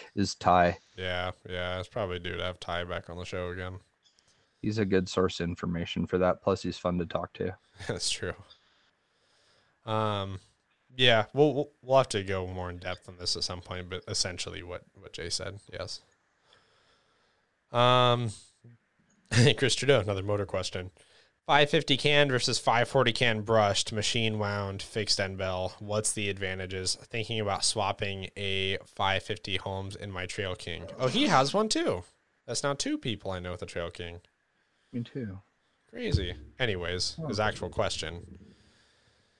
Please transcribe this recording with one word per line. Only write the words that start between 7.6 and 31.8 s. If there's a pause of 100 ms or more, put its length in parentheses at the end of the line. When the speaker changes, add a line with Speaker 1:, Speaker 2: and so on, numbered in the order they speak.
Speaker 2:
<laughs>
That's
true. (1500)
Um, (560)
yeah,
we'll,
we'll, (120)
we'll
have
to
go
more
in
depth
on
this
at
some
point,
but
essentially
what, (160)
what
Jay
said, (120)
yes. (1700)
Um, (1000)
<laughs>
Chris
Trudeau,
another
motor
question. (560)
Five
fifty
can
versus
five
forty
can
brushed,
machine
wound,
fixed
end
bell.
What's
the
advantages?
Thinking
about
swapping
a
five
fifty
Holmes
in
my
Trail
King. (140)
Oh,
he
has
one
too. (440)